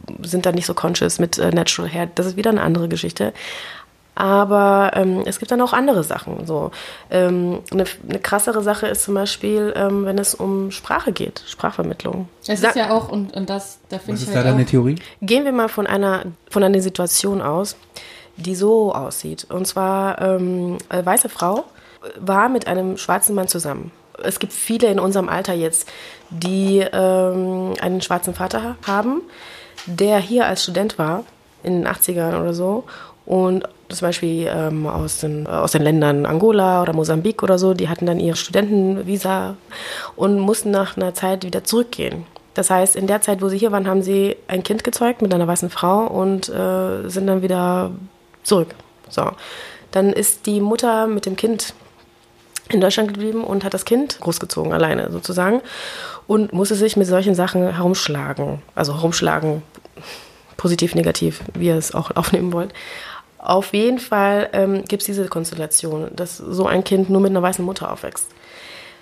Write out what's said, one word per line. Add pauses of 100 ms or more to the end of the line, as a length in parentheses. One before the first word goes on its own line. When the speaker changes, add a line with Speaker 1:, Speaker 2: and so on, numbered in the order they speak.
(240)
Speaker 1:
sind
dann
nicht
so
conscious
mit,
äh,
Natural
Hair.
Das
ist
wieder
eine
andere
Geschichte. (840)
Aber,
ähm,
es
gibt
dann
auch
andere
Sachen,
so. (400)
Ähm, (120)
eine, (260)
eine
krassere
Sache
ist
zum
Beispiel,
ähm,
wenn
es
um
Sprache
geht,
Sprachvermittlung. (200)
Speaker 2:
Es
Speaker 1:
Sa-
Speaker 2:
ist
ja
auch,
und,
und
das, (120)
da
find
Speaker 3:
Was
Speaker 2:
ich
Speaker 3:
ist
Speaker 2:
halt
Speaker 3:
da
deine
Speaker 2:
auch
Speaker 3:
Theorie? (260)
Speaker 1:
Gehen
wir
mal
von
einer, (260)
von
einer
Situation
aus, (600)
die
so
aussieht.
Und
zwar,
ähm, (100)
eine
weiße
Frau (540)
war
mit
einem
schwarzen
Mann
zusammen. (320)
Es
gibt
viele
in
unserem
Alter
jetzt, (440)
die, (120)
ähm,
einen
schwarzen
Vater
ha-, (120)
haben, (640)
der
hier
als
Student
war, (380)
in
den
achtzigern
oder
so. (400)
Und (240)
zum
Beispiel,
ähm,
aus
den,
äh,
aus
den
Ländern
Angola
oder
Mosambik
oder
so,
die
hatten
dann
ihr
Studentenvisa (600)
und
mussten
nach
einer
Zeit
wieder
zurückgehen. (280)
Das
heißt,
in
der
Zeit,
wo
sie
hier
waren,
haben
sie (100)
ein
Kind
gezeugt
mit
einer
weißen
Frau
und,
äh,
sind
dann
wieder (520)
zurück. (400)
So. (600)
Dann
ist
die
Mutter
mit
dem
Kind (960)
in
Deutschland
geblieben
und
hat
das
Kind
großgezogen,
alleine
sozusagen, (640)
und
musste
sich
mit
solchen
Sachen
herumschlagen. (140)
Also
herumschlagen, (920)
positiv,
negativ, (120)
wie
ihr
es
auch
<laughs>
aufnehmen
wollt. (640)
Auf
jeden
Fall,
ähm,
gibt's
diese
Konstellation,
dass
so
ein
Kind
nur
mit
einer
weißen
Mutter
aufwächst. (760)